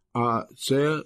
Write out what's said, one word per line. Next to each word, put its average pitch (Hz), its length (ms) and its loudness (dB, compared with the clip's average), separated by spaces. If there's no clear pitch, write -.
а 120 340 0
це 147 500 0